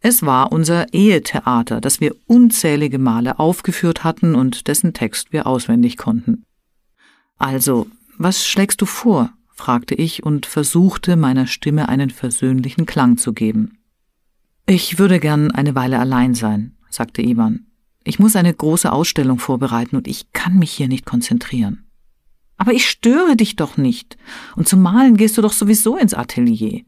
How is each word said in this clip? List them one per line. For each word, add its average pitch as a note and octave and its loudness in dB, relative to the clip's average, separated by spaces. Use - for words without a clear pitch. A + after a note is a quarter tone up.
Es A#3+ 2
war C3+ 2
unser E3 0
Ehetheater, B2+ 0
das C3 -2
wir D3+ -2
unzählige D3+ 2
Male B2 -2
aufgeführt E3+ -2
hatten D#3+ 0
und C3 -2
dessen D3 -2
Text - -6
wir D3+ -4
auswendig A#2+ 0
konnten. A#3 -4
„Also, C3+ -2
was F3+ -2
schlägst - 0
du G3+ 0
vor?“, F3 0
fragte B2 -4
ich D#3+ -4
und D3 -2
versuchte, F3 0
meiner C3 2
Stimme D3+ -2
einen C3+ 0
versöhnlichen C3 -2
Klang B2 2
zu A#2+ -4
geben. A2 -2
„Ich F3 0
würde F#3 4
gern D3+ 0
eine C#3 -2
Weile B2+ -2
allein B2+ 0
sein“, A2 -4
sagte - -8
Iwan. A2+ 0
„Ich - -6
muss G#3+ 6
eine F3 2
große D#3 0
Ausstellung C3 0
vorbereiten A#2+ -4
und - -6
ich - -12
kann F#3 2
mich E3 0
hier C3+ -4
nicht C3 -4
konzentrieren.“ A#2+ -4
„Aber G#3 0
ich B3+ 0
störe C#4+ 2
dich A3 2
doch - -4
nicht. - -2
Und D#3 -2
zum F#3+ 4
Malen A3+ 6
gehst G#3+ 4
du A#3 2
doch G#3+ 2
sowieso A3 2
ins D4+ 2
Atelier.“ A#2 -2